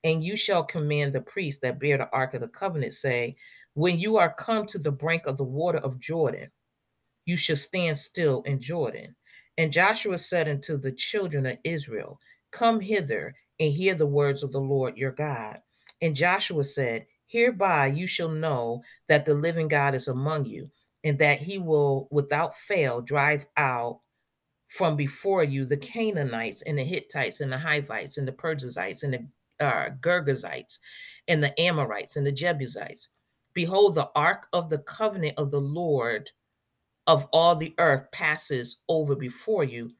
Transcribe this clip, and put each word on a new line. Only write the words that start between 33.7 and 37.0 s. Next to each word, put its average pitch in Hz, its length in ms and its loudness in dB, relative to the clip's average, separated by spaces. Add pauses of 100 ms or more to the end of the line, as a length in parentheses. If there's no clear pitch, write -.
the - 200 0
ark 165 380 2
of 170 160 0
the 156 80 0
covenant 185 600 -2
of 143 120 -2
the 143 120 0
Lord 139 680 0 (800)